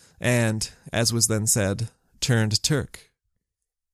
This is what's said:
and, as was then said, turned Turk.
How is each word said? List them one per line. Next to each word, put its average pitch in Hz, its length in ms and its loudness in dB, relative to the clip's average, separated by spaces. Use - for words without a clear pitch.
and, 113 500 0
as 117 200 0
was 117 160 2
then 110 180 0
said, 107 440 0
turned 110 400 2
Turk. - 520 -4